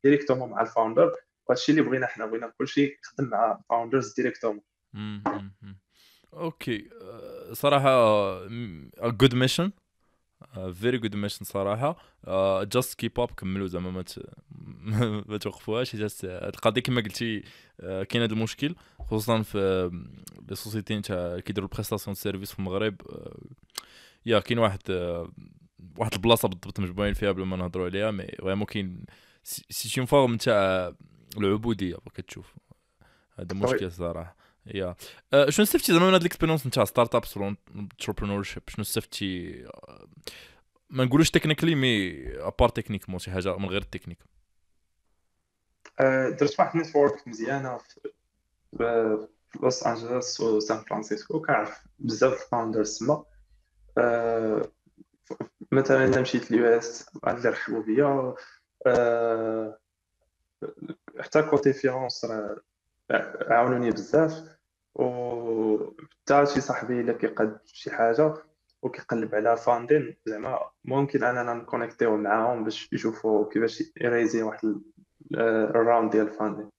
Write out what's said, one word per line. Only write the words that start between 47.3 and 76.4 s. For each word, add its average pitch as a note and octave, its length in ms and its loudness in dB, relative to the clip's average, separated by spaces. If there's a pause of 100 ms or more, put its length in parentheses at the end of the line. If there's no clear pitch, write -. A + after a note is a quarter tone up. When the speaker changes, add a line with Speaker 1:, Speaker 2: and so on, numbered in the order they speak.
Speaker 1:
في، - 220 -20 (760)
في A2+ 840 -2
لوس B2+ 240 0
انجلوس A#2 540 -4
وسان A2 380 2
فرانسيسكو، G#2+ 640 -6
كنعرف G#2+ 440 -2 (140)
بزاف A#2 340 2
الفاوندرز A2 680 -2
تما. D3 260 0 (760)
أه، A2+ 680 0 (560)
ف-، - 180 -12 (300)
مثلا C3+ 320 4
الا C3 160 4
مشيت B2+ 300 -2
ليو A#2+ 140 4
اس - 460 2 (160)
غادي A#2+ 220 0
يرحبوا A2+ 340 -2
بيا. B2+ 520 2 (520)
أه، A#2 920 2 (1400)
حتى - 220 2
كوتي C#3+ 300 4
فيرونس B2+ 520 -4
راه G#2+ 380 -6 (880)
عاونوني A#2+ 400 4
بزاف، D#3 680 0 (380)
وحتى A#2+ 1600 0
شي C3+ 60 4
صاحبي B2 400 -4
الا A#2 120 0
كيقاد A2 520 -2
شي - 260 -14
حاجه B2+ 440 2 (480)
وكيقلب A#2 520 -4
على A2+ 220 2
فاندين، A#2+ 600 0 (100)
زعما A2+ 440 -6 (140)
ممكن C#3 400 0
اننا B2 300 0
نكونيكتيو A#2 640 0
معاهم A2 480 2
باش - 280 -6
يشوفوا A2 600 0
كيفاش A2+ 300 0 (180)
يريزي A#2 420 2
واحد A2 220 -4
ال-، G#2 160 -2 (580)
آه، A2+ 260 4
الراوند A#2 460 4
ديال G#2+ 200 4
فاندين. - 480 -4